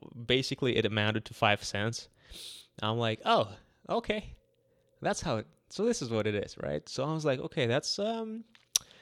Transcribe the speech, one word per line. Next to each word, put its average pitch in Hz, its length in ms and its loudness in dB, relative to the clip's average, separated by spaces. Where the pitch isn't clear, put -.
basically 127 500 2
it 110 100 4
amounted 107 400 2
to - 80 -14
five 104 300 4
cents. 107 440 -4
I'm 110 180 0
like, 110 260 0
"Oh, 180 240 4
okay. 214 480 -2
That's 185 180 0
how 127 180 -2
it, 107 80 -6
so - 160 -4
this 233 160 2
is 123 80 -4
what 107 200 2
it 104 80 2
is, - 260 -4
right?" 73 260 -4
So 131 160 -4
I 151 80 -2
was 160 120 -4
like, 139 160 2
"Okay, 156 260 -2
that's, 127 320 0
um, 220 460 -4